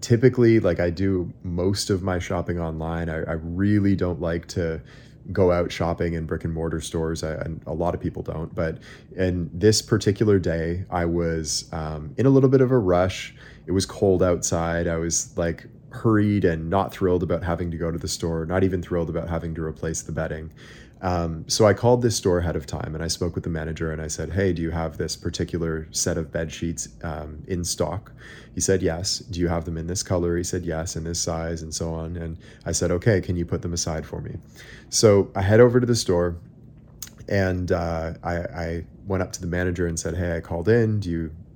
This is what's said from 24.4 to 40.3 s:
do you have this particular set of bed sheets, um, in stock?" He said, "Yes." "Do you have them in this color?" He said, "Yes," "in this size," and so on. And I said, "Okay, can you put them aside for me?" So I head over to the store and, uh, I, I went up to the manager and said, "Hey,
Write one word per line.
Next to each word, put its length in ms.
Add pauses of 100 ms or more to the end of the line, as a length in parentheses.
do 80
you 120
have 240
this 180
particular 800
set 260
of 140
bed 180
sheets, 380 (160)
um, 420
in 160
stock?" 500 (400)
He 80
said, 220
"Yes." 380
"Do 180
you 80
have 180
them 140
in 80
this 160
color?" 340
He 60
said, 220
"Yes," 320
"in 80
this 160
size," 420
and 100
so 220
on. 220
And 200 (300)
I 60
said, 180
"Okay, 300
can 160
you 100
put 160
them 100
aside 340
for 140
me?" 180 (500)
So 480
I 60
head 180
over 180
to 80
the 80
store 400 (920)
and, 420
uh, 440 (100)
I, 120
I 480 (220)
went 160
up 120
to 60
the 60
manager 400
and 140
said, 160
"Hey, 200